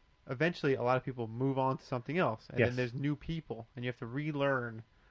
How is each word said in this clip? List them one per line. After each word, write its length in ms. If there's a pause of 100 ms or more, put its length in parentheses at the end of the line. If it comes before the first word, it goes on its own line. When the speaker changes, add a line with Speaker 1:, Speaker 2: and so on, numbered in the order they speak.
(280)
Speaker 1:
eventually 460
a 80
lot 140
of 80
people 220
move 320
on 200
to 60
something 340
else, 320
and 100
Speaker 2:
Yes. 80
Speaker 1:
then 80
there's 180
new 220
people, 580
and 100
you 40
have 100
to 80
relearn 760 (280)